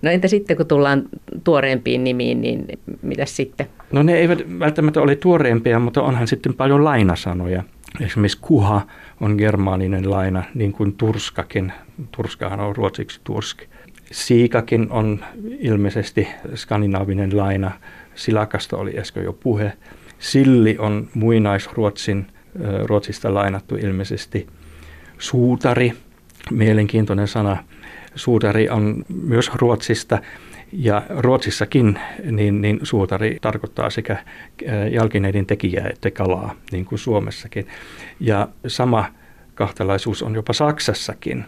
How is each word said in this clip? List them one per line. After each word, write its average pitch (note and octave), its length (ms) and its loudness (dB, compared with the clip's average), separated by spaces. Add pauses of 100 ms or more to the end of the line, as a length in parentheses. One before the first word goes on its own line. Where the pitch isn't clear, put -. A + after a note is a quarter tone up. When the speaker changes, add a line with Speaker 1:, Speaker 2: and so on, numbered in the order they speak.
Speaker 1:
No D#3+ 100 2
entä F3+ 160 2
sitten, G3 300 2
kun D#3 100 2
tullaan C#3 360 4 (400)
tuoreempiin C3 600 2
nimiin, B2 380 0
niin A#2 240 -4 (360)
mitäs - 340 -6
sitten? - 320 -6 (240)
Speaker 2:
No C#3 120 4
ne E3+ 100 6
eivät E3+ 260 4 (200)
välttämättä D3+ 420 2
ole C#3+ 140 4
tuoreempia, B2 640 4
mutta A#2+ 220 0
onhan B2 260 2
sitten B2+ 260 -2
paljon C#3 300 4
lainasanoja. F#2 800 2 (380)
Esimerkiksi G#2 400 0
kuha G#2 400 4 (400)
on G#2 160 2
germaaninen F#2+ 760 0
laina, F#2+ 320 0 (100)
niin G#2+ 180 -2
kuin G2+ 220 -2
turskakin. G#2 800 -4 (380)
Turskahan - 480 -8
on G2+ 160 -4
ruotsiksi - 480 -6
tursk. - 380 -8 (500)
Siikakin A#2 800 2
on G#2+ 280 0 (400)
ilmeisesti G#2 680 0 (280)
skandinaavinen G2 840 0
laina. G2 340 0 (440)
Silakasta G#2+ 600 -2
oli G2+ 220 -6
äsken G2 240 -8
jo F#2 100 -6
puhe. G#2 400 -2 (460)
Silli B2+ 600 6
on G#2+ 340 -2
muinaisruotsin, G#2 1120 0 (360)
ö, G2+ 240 -2
Ruotsista G#2 460 -2
lainattu G2 420 -2
ilmeisesti. G2 720 -4 (680)
Suutari, B2 760 2 (580)
mielenkiintoinen G#2+ 760 2
sana. G2+ 360 -2 (520)
Suutari A2 540 2
on G#2+ 360 0 (180)
myös B2+ 320 2
Ruotsista. A#2 640 0 (520)
Ja G#2+ 380 0
Ruotsissakin B2 920 2 (320)
niin, G#2 300 2
niin G#2 220 0
suutari G2+ 580 0
tarkoittaa A2 480 -4
sekä, G#2+ 280 -4 (520)
ö, G#2+ 180 -2
jalkineiden G#2 580 0
tekijää F#2+ 440 -2
että - 220 -4
kalaa, F#2+ 440 -2 (160)
niin F#2 140 -6
kuin - 140 -6
Suomessakin. G#2 680 -4 (520)
Ja G#2 280 0 (200)
sama A#2 380 0 (500)
kahtalaisuus G2 680 -2
on A2 120 -4
jopa A2 180 -4
Saksassakin D3 960 -2